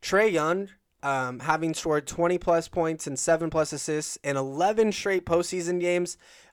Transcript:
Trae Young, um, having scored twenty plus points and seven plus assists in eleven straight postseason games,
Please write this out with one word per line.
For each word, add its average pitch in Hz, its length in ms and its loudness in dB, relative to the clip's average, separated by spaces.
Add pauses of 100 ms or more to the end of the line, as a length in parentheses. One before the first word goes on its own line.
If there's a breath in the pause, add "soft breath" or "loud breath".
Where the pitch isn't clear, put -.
Trae 208 300 4
Young, 175 380 0 (320)
um, 127 380 -2
having 160 360 0
scored 147 320 0
twenty 170 320 0
plus 170 280 2
points 160 380 -2
and 139 120 -8
seven 165 320 2
plus 156 220 0
assists 151 520 -4
in 143 140 -2
eleven 185 540 2
straight 190 340 -2
postseason 175 540 0
games, 175 380 0 (360 soft breath)